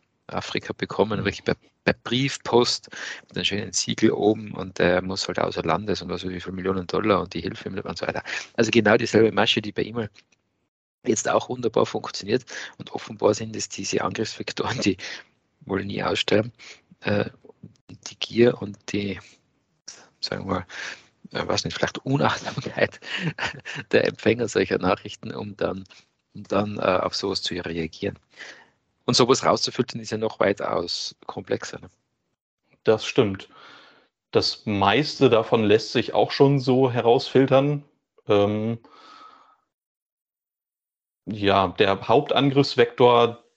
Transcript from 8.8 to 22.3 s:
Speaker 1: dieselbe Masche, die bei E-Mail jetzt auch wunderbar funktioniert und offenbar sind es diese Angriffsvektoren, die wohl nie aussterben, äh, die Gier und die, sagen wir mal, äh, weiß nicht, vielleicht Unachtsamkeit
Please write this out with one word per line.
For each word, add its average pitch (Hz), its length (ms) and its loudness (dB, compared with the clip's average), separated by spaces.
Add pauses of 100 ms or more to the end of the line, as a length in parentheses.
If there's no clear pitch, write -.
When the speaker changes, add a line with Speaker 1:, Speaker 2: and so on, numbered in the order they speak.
Speaker 1:
dieselbe 110 340 4
Masche, 104 300 0
die 104 100 -8
bei - 120 -4
E-Mail 110 260 -6 (960)
jetzt 117 220 0
auch 113 220 0
wunderbar 120 360 0
funktioniert 110 600 -6 (320)
und - 160 -18
offenbar 107 400 0
sind 110 220 -8
es 104 140 -8
diese - 320 -4
Angriffsvektoren, - 800 -6
die 98 160 2 (640)
wohl 98 220 -4
nie 101 200 -6
aussterben, 104 480 0 (500)
äh, 104 280 -2 (800)
die - 120 -16
Gier 120 420 2
und 101 160 -10 (140)
die, 101 280 -4 (1000)
sagen 95 260 -6
wir 95 60 -2
mal, 92 120 -4 (680)
äh, - 160 -4
weiß 95 180 0
nicht, 85 100 -6
vielleicht - 300 -4
Unachtsamkeit - 920 -2 (440)